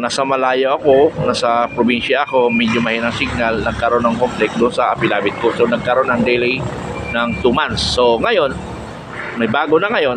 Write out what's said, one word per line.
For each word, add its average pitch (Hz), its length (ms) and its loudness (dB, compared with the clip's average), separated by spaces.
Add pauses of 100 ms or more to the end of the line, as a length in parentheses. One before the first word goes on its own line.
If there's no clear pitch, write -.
nasa 120 240 -2
malayo 131 560 0
ako, 147 320 6 (160)
nasa 120 480 0
probinsya 123 480 2
ako, 127 240 2
medyo 117 320 0
mahinang 117 320 -2
signal, 113 480 -2
nagkaroon 117 400 0
ng 117 160 0
conflict 117 400 -2
doon 120 160 2
sa 110 240 0
affidavit 104 480 0
ko. 117 80 2
So, 117 160 2
nagkaroon 123 400 0
ng 120 160 2
delay 123 320 0 (560)
ng 120 160 0 (160)
two 123 80 4
months. 131 320 -2
So, 120 320 2
ngayon, 156 400 0 (800)
may 117 160 0
bago 151 240 2
na 202 160 2
ngayon, 147 240 2